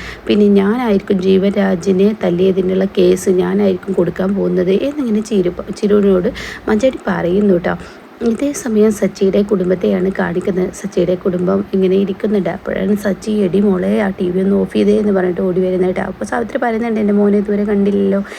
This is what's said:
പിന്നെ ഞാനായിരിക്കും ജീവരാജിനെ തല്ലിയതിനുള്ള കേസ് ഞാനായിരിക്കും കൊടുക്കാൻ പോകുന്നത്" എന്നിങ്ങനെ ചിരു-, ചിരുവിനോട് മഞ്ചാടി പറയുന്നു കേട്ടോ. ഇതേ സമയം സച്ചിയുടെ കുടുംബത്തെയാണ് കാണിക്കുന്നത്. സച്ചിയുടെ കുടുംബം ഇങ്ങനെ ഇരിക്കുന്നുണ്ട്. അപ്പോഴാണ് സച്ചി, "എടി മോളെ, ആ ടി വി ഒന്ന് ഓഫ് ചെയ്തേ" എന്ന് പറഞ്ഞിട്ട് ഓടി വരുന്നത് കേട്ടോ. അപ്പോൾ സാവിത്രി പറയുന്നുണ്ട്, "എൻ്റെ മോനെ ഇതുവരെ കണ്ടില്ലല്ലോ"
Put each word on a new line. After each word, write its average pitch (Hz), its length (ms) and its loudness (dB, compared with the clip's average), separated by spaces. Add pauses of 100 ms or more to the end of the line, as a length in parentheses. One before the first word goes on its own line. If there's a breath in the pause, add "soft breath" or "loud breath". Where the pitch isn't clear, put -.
(260 loud breath)
പിന്നെ 208 280 4
ഞാനായിരിക്കും 202 680 2
ജീവരാജിനെ 190 880 2 (120)
തല്ലിയതിനുള്ള 185 760 0
കേസ് 185 440 2
ഞാനായിരിക്കും 190 540 0
കൊടുക്കാൻ 185 420 -2
പോകുന്നത്" 180 460 0
എന്നിങ്ങനെ 254 420 -2
ചിരു-, 180 320 0 (200)
ചിരുവിനോട് 196 540 2 (360 loud breath)
മഞ്ചാടി 220 400 0
പറയുന്നു 180 500 2
കേട്ടോ. 175 200 -2 (500 loud breath)
ഇതേ 233 260 0
സമയം 220 400 2
സച്ചിയുടെ 196 500 0
കുടുംബത്തെയാണ് 185 720 0
കാണിക്കുന്നത്. 180 640 -2
സച്ചിയുടെ 190 420 -2
കുടുംബം 180 440 -2 (140)
ഇങ്ങനെ 190 220 2
ഇരിക്കുന്നുണ്ട്. 196 540 0
അപ്പോഴാണ് 190 460 -4
സച്ചി, 202 440 -4
"എടി 190 200 2
മോളെ, 196 400 2
ആ 202 100 0
ടി 190 200 -4
വി 180 120 -2
ഒന്ന് 196 140 2
ഓഫ് 190 180 0
ചെയ്തേ" 208 260 2
എന്ന് 208 140 2
പറഞ്ഞിട്ട് 180 280 0
ഓടി 185 200 0
വരുന്നത് 185 280 0
കേട്ടോ. 190 180 -2
അപ്പോൾ - 180 -8
സാവിത്രി 233 340 -4
പറയുന്നുണ്ട്, 226 400 -2
"എൻ്റെ 208 140 2
മോനെ 202 240 4
ഇതുവരെ 202 280 0
കണ്ടില്ലല്ലോ" 202 540 2 (200 loud breath)